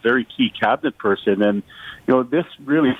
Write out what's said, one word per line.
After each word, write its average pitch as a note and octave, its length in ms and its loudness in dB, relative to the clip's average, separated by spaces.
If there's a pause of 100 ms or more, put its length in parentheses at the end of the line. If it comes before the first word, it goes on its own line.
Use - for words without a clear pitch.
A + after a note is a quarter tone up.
very A#2+ 220 2
key A#2+ 240 -2
cabinet B2 480 -2
person. G2 440 0
And, G#2 220 2 (440)
you B2+ 60 4
know, B2+ 100 4
this D3+ 220 -2 (200)
really C#3+ 340 2